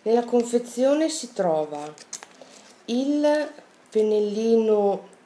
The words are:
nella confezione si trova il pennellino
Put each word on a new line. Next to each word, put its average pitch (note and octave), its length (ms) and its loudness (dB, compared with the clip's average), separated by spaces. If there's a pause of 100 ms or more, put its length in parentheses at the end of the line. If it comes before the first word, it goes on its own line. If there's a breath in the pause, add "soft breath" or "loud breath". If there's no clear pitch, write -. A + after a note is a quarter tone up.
nella A#3+ 240 0
confezione B3 840 0
si - 240 -10
trova D3+ 580 -2 (920 loud breath)
il D4 680 0 (380)
pennellino G#3+ 1160 2 (180)